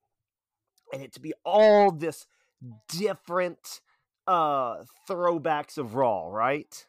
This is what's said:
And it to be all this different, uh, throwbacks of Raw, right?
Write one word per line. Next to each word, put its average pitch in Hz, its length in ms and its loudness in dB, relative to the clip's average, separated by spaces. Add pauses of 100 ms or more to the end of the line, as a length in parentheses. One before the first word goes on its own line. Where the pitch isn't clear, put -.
(920)
And 135 100 -12
it 131 120 -20
to 127 80 -20
be 151 120 -10 (120)
all 208 460 6
this 156 360 -8 (600)
different, 180 920 -6 (480)
uh, 139 560 0 (240)
throwbacks 165 720 -2
of 117 180 -8
Raw, 107 320 0
right? 117 600 -4